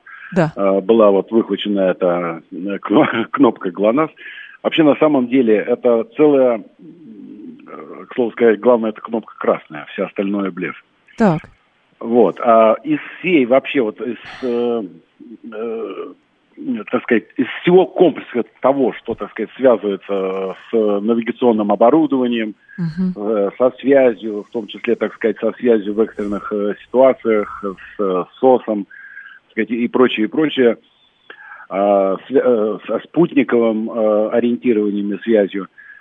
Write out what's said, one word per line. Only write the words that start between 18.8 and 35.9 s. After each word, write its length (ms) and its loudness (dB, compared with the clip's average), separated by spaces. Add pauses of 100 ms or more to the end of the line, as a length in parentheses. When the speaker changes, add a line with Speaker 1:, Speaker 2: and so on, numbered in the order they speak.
Speaker 2:
что, 200 -10
так 160 -12
сказать, 260 -8
связывается 1000 0 (140)
с 20 -20
навигационным 960 0
оборудованием, 840 2 (240)
Speaker 1:
Мгм. 360 -4
Speaker 2:
э, 440 -2
со 200 2
связью, 640 2
в 80 -20
том 160 -8
числе, 300 -4
так 180 -4
сказать, 240 -4
со 140 -4
связью 400 0
в 80 -2
экстренных, 520 -6
э, 300 -4
ситуациях, 800 0
с, 400 -10
э, 220 -2 (160)
сосом, 460 2
так 640 -20
сказать, 180 -4
и 180 -4
прочее, 360 0
и 60 -4
прочее, 480 0 (920)
а, 480 2
с, 140 -14
э, 560 0
со 140 -4
спутниковым, 920 0
э, 400 0
ориентированием 800 0
и 100 -10
связью. 460 0 (320)